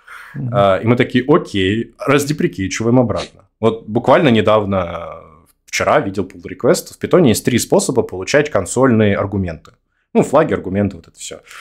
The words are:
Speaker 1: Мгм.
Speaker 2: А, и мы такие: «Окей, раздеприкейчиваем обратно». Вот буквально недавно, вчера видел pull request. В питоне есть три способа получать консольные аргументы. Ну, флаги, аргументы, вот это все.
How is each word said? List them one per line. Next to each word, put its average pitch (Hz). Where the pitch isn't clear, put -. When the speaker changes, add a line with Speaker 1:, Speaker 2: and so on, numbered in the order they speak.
Speaker 1:
Мгм. 135
Speaker 2:
А, 98
и 110
мы 120
такие: 127
«Окей, 110
раздеприкейчиваем 131
обратно». 101
Вот 110
буквально 131
недавно, 92
вчера 110
видел 98
pull 87
request. 117
В -
питоне 160
есть -
три 123
способа 135
получать 113
консольные 107
аргументы. 95
Ну, 233
флаги, 135
аргументы, 95
вот 82
это -
все. -